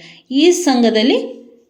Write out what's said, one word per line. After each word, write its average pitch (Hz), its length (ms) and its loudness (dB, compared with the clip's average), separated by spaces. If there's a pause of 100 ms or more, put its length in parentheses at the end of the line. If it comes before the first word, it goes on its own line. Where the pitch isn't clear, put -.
(300)
ಈ 302 200 2
ಸಂಘದಲ್ಲಿ 240 680 0 (520)